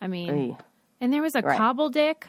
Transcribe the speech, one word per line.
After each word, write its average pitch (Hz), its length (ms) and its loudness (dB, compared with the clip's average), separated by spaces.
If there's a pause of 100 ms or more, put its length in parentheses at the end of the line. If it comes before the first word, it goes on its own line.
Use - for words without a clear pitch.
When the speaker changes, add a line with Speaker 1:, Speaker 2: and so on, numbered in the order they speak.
Speaker 1:
I 196 80 -8
mean, 160 500 -4
Speaker 2:
Ay. - 60 -20 (360)
Speaker 1:
and 247 120 0
there 294 80 2
was 311 140 -2
a 247 80 2
Speaker 2:
Right. 143 180 2
Speaker 1:
Cobbledick. 294 680 0